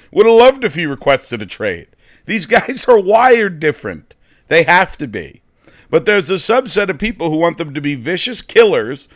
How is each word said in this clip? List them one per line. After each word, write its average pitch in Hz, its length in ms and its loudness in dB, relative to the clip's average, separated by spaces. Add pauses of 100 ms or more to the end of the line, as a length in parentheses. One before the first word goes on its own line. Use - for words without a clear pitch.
(120)
would 208 140 4
have 226 100 6
loved 262 280 4
if 165 100 -4
he 165 120 -4
requested 135 560 -2
a 104 40 -12
trade. 90 420 -8 (380)
These 196 200 -4
<laughs> 220 80 0
guys 262 320 -2
are 233 140 6
wired 214 600 2
different. 107 540 -6 (340)
They 160 160 2
have 175 340 2
to 147 100 -8
be. 90 340 -12 (480)
But 165 160 0
there's 202 240 0
a 190 40 -2
subset 208 540 0
of 165 100 -6
people 185 320 -6
who 156 80 -2
want 165 200 -2
them 156 160 -8
to 147 60 -8
be 143 140 -4
vicious 175 480 -6
killers 147 720 0